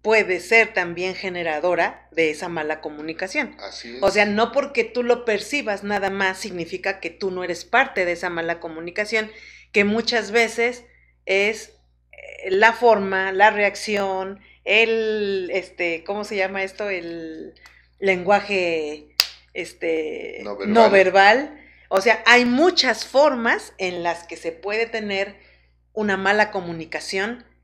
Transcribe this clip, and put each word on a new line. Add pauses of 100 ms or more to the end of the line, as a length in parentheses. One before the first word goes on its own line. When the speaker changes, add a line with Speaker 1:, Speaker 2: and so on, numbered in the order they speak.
Speaker 1:
puede
ser
también
generadora
de
esa
mala
comunicación.
Speaker 2:
Así
es.
Speaker 1:
O
sea,
no
porque
tú
lo
percibas
nada
más
significa
que
tú
no
eres
parte
de
esa
mala
comunicación, (420)
que
muchas
veces (420)
es, (400)
eh,
la
forma,
la
reacción, (240)
el,
este,
¿cómo
se
llama
esto?
El (440)
lenguaje, (460)
este,
Speaker 2:
No (120)
Speaker 1:
no
Speaker 2:
verbal.
Speaker 1:
verbal. (300)
O
sea,
hay
muchas
formas
en
las
que
se
puede
tener (560)
una
mala
comunicación (200)